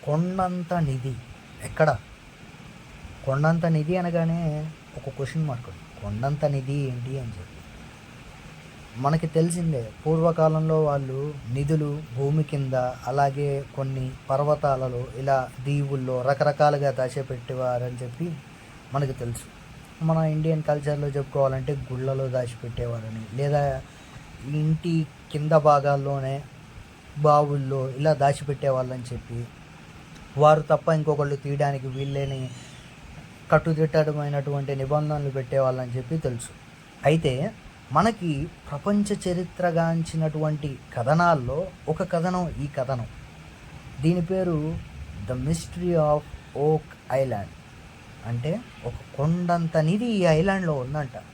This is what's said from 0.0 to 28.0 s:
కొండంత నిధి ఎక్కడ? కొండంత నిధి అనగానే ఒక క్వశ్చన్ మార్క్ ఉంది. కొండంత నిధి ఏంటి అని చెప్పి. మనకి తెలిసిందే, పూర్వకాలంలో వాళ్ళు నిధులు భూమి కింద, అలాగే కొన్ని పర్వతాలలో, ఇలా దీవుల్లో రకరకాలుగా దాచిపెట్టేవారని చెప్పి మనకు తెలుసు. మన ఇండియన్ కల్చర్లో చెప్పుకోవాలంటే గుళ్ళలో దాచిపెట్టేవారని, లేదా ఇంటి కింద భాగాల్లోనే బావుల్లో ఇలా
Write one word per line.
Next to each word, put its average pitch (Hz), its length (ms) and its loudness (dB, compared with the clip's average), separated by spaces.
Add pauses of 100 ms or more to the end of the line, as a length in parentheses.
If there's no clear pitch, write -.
కొండంత 180 680 0
నిధి 135 400 -2 (500)
ఎక్కడ? 151 320 2 (1300)
కొండంత 160 400 4
నిధి 160 300 2
అనగానే 165 760 0 (260)
ఒక - 120 -8
క్వశ్చన్ 151 380 -2
మార్క్ 123 220 -6
ఉంది. - 340 -16
కొండంత 127 420 -2
నిధి 139 280 0
ఏంటి 127 360 -2
అని 131 180 -6
చెప్పి. 98 180 -10 (1500)
మనకి 151 300 2
తెలిసిందే, 160 640 0 (160)
పూర్వకాలంలో 160 800 4
వాళ్ళు 139 500 0 (180)
నిధులు 147 500 0 (140)
భూమి 143 260 2
కింద, 139 320 -2 (320)
అలాగే 139 580 2 (120)
కొన్ని 135 340 -4 (200)
పర్వతాలలో, 135 760 0 (120)
ఇలా 135 340 0 (140)
దీవుల్లో 135 580 -2
రకరకాలుగా 143 680 4
దాచిపెట్టేవారని 127 1120 -4
చెప్పి 151 340 -6 (580)
మనకు 135 180 0
తెలుసు. - 920 -10
మన 160 120 4
ఇండియన్ 156 460 0
కల్చర్లో 147 460 0
చెప్పుకోవాలంటే 135 680 0 (180)
గుళ్ళలో 135 360 -2
దాచిపెట్టేవారని, 117 1080 -6
లేదా 143 460 0 (640)
ఇంటి 156 600 0 (260)
కింద 151 200 0
భాగాల్లోనే 139 920 4 (760)
బావుల్లో 143 720 4
ఇలా 143 220 2